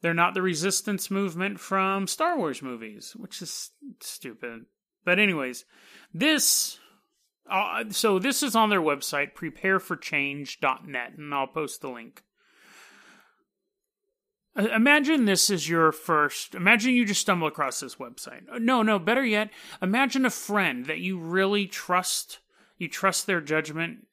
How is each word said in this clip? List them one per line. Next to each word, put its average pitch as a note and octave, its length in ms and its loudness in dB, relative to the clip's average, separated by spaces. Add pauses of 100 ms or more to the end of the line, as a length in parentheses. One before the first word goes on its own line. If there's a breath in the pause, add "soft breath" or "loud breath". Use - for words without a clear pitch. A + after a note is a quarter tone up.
They're E3+ 120 0
not E3+ 200 4
the F#3+ 80 -2
resistance F#3 720 0
movement F#3+ 480 -4
from F#3+ 480 0
Star E4 300 0
Wars D#3 240 -2
movies, A2+ 540 -12
which - 260 -14
is - 300 -12 (300)
stupid. A#2 640 -12 (400)
But F3+ 140 4
anyways, D3+ 460 0 (480 loud breath)
this, - 680 2 (720 soft breath)
uh, G#3 400 -2
so G3+ 300 2
this B3 220 0
is A#3+ 140 0
on A3 140 4
their G3 120 4
website, C#3+ 540 -2
prepare F#3+ 440 0
for F3+ 160 -6
change C#3+ 640 -6
dot C3 280 -2
net, B2 300 -8
and D3 160 -10
I'll C3+ 140 -2
post D3+ 340 -6
the C#3 80 -10
link. A#2+ 340 -16 (2250 soft breath)
Uh, G#3 160 2
imagine C#4+ 520 4
this G3 240 4
is D#3+ 200 0
your E3 220 6
first, - 640 0
imagine G#3+ 380 4
you B3 120 4
just G3+ 160 0
stumble F3 260 2
across C#3+ 320 -2
this C3 160 -12
website. B2 560 -14
Uh, B3 60 -10
no, A#3+ 240 2
no, G#3+ 180 4
better A3+ 240 2
yet, G#3+ 280 0 (300 loud breath)
imagine B3+ 440 2
a A#3+ 60 2
friend D#3 560 -2
that D#3 120 -4
you F#3 180 -4
really F#3+ 480 0
trust, - 720 -4 (380 soft breath)
you E3+ 120 -6
trust - 360 0
their F3+ 160 0
judgment D#3 720 -4